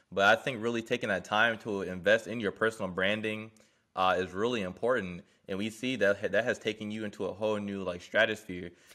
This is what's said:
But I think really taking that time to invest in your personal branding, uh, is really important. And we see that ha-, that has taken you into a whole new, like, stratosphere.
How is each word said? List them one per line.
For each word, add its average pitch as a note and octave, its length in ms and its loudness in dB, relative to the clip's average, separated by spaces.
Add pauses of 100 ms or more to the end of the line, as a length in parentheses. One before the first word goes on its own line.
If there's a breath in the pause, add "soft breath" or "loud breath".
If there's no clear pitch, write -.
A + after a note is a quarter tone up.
(120)
But G2 140 4
I A2+ 140 8
think B2 220 -6
really A#2 200 0
taking A#2+ 260 -4
that F#2 160 -2
time A2 340 2
to G2+ 240 -4
invest F#2 460 2
in A2+ 100 -6
your G2+ 140 0
personal A2 380 0
branding, G#2+ 600 -2 (460 soft breath)
uh, F#2 220 4
is F2+ 140 -2
really A2 300 -2
important. F#2 600 -2 (260 soft breath)
And F#2+ 100 -4
we G#2+ 120 -2
see B2+ 260 -4
that G2+ 240 2
ha-, G#2+ 80 -2
that G2+ 160 2
has A#2+ 160 -2
taken G#2+ 320 -4
you A2 120 -6
into G2+ 200 -6
a F#2 80 -2
whole G#2+ 260 -2
new, G2+ 240 -4
like, F2+ 200 -6
stratosphere. G#2 680 0 (240 loud breath)